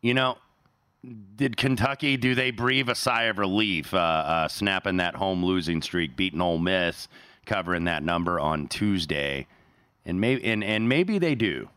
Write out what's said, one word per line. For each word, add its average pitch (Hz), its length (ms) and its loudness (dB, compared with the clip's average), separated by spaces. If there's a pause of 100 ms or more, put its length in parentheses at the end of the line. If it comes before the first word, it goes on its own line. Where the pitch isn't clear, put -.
you 120 120 2
know, 127 240 2 (960)
did 127 220 0
Kentucky, 135 600 0
do 127 180 2
they 131 160 2
breathe 123 360 0
a 123 60 0
sigh 117 300 0
of 107 160 0
relief, 98 560 0
uh, - 20 4
uh, 80 500 2
snapping 95 500 0
that 87 180 0
home 95 280 0
losing 87 380 0
streak, 80 340 -2
beating 92 240 -2
Ole 87 200 0
Miss, 87 480 0 (400)
covering 87 380 -2
that 80 180 -2
number 85 360 0
on 76 280 -2
Tuesday? 76 800 -2 (580)
And 90 160 -2
may-, 123 180 0
and, 107 240 -2
and 107 240 0
maybe 180 300 2
they 170 160 0
do. 95 440 -2